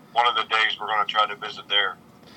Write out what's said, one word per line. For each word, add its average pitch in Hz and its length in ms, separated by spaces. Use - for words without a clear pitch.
One 120 140
of 117 80
the 110 100
days 110 360
we're 107 60
gonna 104 180
try 107 220
to 104 100
visit 101 320
there. 101 300